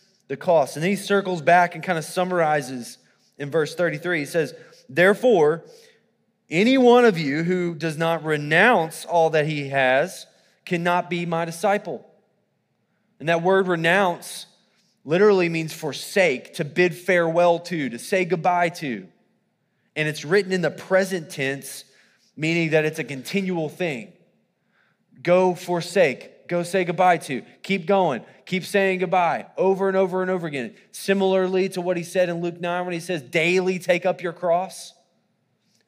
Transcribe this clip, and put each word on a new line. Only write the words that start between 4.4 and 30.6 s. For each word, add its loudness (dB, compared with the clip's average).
"Therefore, 4
any 4
one 8
of 4
you -2
who -2
does -4
not -2
renounce 2
all 2
that 2
he -4
has 2
cannot -2
be -4
my -2
disciple." -4
And -6
that 0
word 4
renounce 0
literally 4
means -4
forsake, -2
to -4
bid 0
farewell 2
to, -6
to -10
say -2
goodbye 0
to. -8
And -2
it's -8
written 0
in 0
the 0
present -2
tense, -6
meaning -2
that 2
it's -4
a -6
continual -4
thing. -8
Go 2
forsake, -2
go -2
say -2
goodbye 2
to, -6
keep -4
going, 0
keep -4
saying 0
goodbye 0
over 2
and 0
over 0
and -4
over -4
again. -8